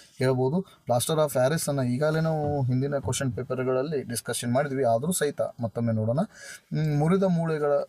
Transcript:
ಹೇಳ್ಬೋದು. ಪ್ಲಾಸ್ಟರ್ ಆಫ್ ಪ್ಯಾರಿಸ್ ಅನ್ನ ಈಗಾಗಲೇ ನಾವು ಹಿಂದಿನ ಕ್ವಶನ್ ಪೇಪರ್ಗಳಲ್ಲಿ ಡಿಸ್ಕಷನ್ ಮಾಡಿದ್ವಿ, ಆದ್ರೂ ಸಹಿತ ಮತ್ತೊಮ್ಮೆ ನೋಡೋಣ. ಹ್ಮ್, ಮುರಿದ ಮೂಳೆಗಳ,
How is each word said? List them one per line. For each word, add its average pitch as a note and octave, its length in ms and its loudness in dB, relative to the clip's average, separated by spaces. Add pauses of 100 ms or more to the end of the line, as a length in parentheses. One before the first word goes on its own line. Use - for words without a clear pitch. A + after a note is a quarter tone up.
(180)
ಹೇಳ್ಬೋದು. C3 440 2
ಪ್ಲಾಸ್ಟರ್ B2 580 -2
ಆಫ್ D3+ 140 2
ಪ್ಯಾರಿಸ್ D3 360 2
ಅನ್ನ C#3+ 100 0
ಈಗಾಗಲೇ C#3+ 420 0
ನಾವು D3 420 0
ಹಿಂದಿನ C3 340 0
ಕ್ವಶನ್ C3 360 -2
ಪೇಪರ್ಗಳಲ್ಲಿ C3 720 -2
ಡಿಸ್ಕಷನ್ A#2+ 500 -4
ಮಾಡಿದ್ವಿ, C3+ 300 0
ಆದ್ರೂ B2 280 2
ಸಹಿತ D3 300 -2
ಮತ್ತೊಮ್ಮೆ A#2 520 -2
ನೋಡೋಣ. A2 280 0
ಹ್ಮ್, D3+ 760 -4
ಮುರಿದ F#3 240 4
ಮೂಳೆಗಳ, D#3+ 480 0 (180)